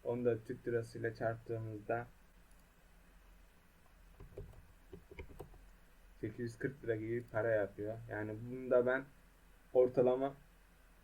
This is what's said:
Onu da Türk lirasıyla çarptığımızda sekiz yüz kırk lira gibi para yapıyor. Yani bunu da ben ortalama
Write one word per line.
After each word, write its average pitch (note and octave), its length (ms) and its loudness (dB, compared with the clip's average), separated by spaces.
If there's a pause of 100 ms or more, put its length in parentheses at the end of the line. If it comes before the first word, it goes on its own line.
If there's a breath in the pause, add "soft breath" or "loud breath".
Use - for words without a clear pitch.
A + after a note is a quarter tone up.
Onu B2 220 -2
da A#2 180 2
Türk B2+ 240 -8
lirasıyla A2+ 460 -2
çarptığımızda A2+ 920 -4 (4000)
sekiz A2 180 -6
yüz A#2 180 -6
kırk - 260 -4
lira A2+ 120 2
gibi A2+ 360 -2
para A2+ 180 2
yapıyor. G#2 480 0 (120)
Yani G#2+ 320 -4
bunu B2+ 300 -4
da B2 140 8
ben C3 200 2 (680)
ortalama B2+ 640 6 (680)